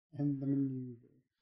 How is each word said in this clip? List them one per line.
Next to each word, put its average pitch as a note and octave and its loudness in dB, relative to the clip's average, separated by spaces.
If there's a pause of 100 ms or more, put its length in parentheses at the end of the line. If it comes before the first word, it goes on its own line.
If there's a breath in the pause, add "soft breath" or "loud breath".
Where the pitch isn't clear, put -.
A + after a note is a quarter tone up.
(180)
And C#3+ 2
the C#3 -2
maneuver. C3 0 (460)